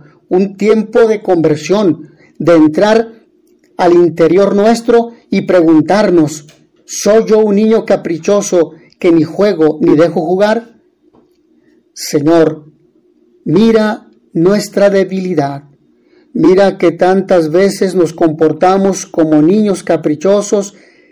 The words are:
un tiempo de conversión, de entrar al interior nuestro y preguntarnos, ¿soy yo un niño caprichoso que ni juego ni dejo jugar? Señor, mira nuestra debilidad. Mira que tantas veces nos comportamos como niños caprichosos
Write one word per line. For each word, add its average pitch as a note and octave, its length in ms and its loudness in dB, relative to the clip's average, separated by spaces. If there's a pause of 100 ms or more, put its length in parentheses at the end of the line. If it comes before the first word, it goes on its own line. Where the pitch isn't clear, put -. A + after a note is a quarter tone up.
(280)
un G3 300 -2
tiempo A3 500 0
de G#3 140 -4
conversión, E3 920 -2 (260)
de E3 180 2
entrar G3+ 580 0 (640)
al F3 160 0
interior F3 640 2
nuestro A#3 580 0 (160)
y G3 120 -2
preguntarnos, F3 1040 2 (380)
¿soy G#3+ 420 0
yo G#3+ 120 2
un G#3+ 160 0
niño A3 300 0
caprichoso F3+ 880 -2 (260)
que F3 140 2
ni E3 100 2
juego D#3+ 580 -2
ni E3 140 2
dejo E3 240 0
jugar? G3+ 560 -4 (1160)
Señor, D#3 720 -2 (800)
mira G#3+ 640 0 (240)
nuestra G3+ 560 0
debilidad. F3+ 720 -4 (680)
Mira F#3 440 2
que F3 140 0
tantas F3+ 600 0
veces F#3+ 440 -2
nos E3 180 0
comportamos F3+ 920 0
como D#3 360 0
niños G3 420 0
caprichosos G3 920 -2 (360)